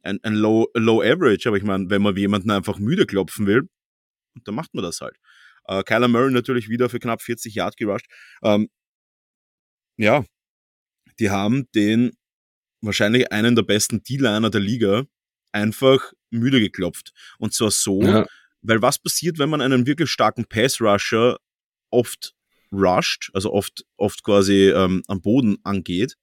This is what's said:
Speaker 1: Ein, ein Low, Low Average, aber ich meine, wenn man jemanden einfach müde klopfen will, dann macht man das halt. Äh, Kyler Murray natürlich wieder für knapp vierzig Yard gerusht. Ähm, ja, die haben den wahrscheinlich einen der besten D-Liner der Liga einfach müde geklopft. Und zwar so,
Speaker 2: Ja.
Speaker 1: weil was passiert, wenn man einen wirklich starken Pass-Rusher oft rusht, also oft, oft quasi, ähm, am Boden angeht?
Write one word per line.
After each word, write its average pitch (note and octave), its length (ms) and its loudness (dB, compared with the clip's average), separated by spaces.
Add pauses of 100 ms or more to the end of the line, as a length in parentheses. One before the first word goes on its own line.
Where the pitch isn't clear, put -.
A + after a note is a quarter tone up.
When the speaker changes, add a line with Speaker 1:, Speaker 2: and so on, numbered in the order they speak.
Speaker 1:
Ein, G2+ 220 -8
ein A2 120 -4
Low, A2 380 2
Low A2+ 280 2
Average, B2+ 460 2
aber G#2 100 0
ich G2 60 -2
meine, F#2+ 260 -2
wenn G2+ 120 2
man G2+ 160 2
jemanden G2+ 340 0
einfach G2 280 -2
müde C#3+ 260 0
klopfen G2 400 -4
will, G#2+ 240 2 (760)
dann G#2+ 120 -10
macht D#3+ 180 -12
man B2+ 100 -6
das E2+ 180 -8
halt. - 140 -14 (500)
Äh, F#2+ 180 -4
Kyler A#2 240 2
Murray A#2+ 240 2
natürlich B2 380 -2
wieder A#2+ 200 -2
für A#2+ 100 -8
knapp A#2 220 -6
vierzig A2+ 340 -10
Yard G2 220 -6
gerusht. G#2 300 -4 (360)
Ähm, G#2 260 2 (1300)
ja, A2+ 280 2 (960)
die G#2+ 100 2
haben G#2+ 440 -2
den A2+ 380 2 (680)
wahrscheinlich A2 500 0
einen A#2 240 2
der A2 80 2
besten G#2+ 400 -2
D-Liner A2+ 460 -2
der G#2 120 -2
Liga A2 440 -2 (460)
einfach A2 640 0 (160)
müde A#2+ 300 0
geklopft. F2+ 540 -6 (260)
Und G#2+ 140 -6
zwar G#2+ 180 0
so, G2 320 -2
Speaker 2:
Ja. G2+ 240 4 (340)
Speaker 1:
weil A2 200 0
was - 180 0
passiert, E3 400 -6
wenn C#3+ 100 0
man D3+ 120 -2
einen B2+ 260 2
wirklich D3 240 -2
starken A2 340 0
Pass-Rusher A2+ 920 0 (520)
oft - 460 -2 (360)
rusht, G2 640 0
also F#2+ 200 -4
oft, - 300 -4 (120)
oft - 280 -4
quasi, G2 460 6
ähm, F#2 380 2
am F#2+ 140 -6
Boden G#2+ 420 2
angeht? F#2+ 600 -4